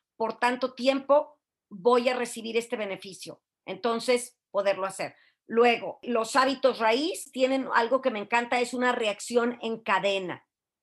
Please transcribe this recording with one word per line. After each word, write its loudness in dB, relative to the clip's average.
por -4
tanto 0
tiempo, 2
voy 2
a 0
recibir -6
este -2
beneficio". -10
Entonces, -2
poderlo 0
hacer. -8
Luego, 2
los -2
hábitos 2
raíz 0
tienen 0
algo 2
que 0
me -6
encanta, -2
es -4
una 2
reacción -2
en -6
cadena, 0